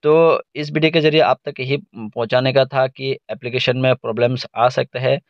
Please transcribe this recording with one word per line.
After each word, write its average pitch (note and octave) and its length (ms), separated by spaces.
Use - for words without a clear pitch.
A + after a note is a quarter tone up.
तो D#3+ 400
इस D3 180
वीडियो D#3 200
के E3 80
जरिए D3+ 200
आप - 240
तक C#3+ 160
यही C3 160
पहुंचाने A#2+ 580
का C3 120
था C3 220
कि C3+ 320
application B2 460
में C3 180
problems A#2+ 520
आ A2+ 120
सकते B2+ 300
हैं। C3 320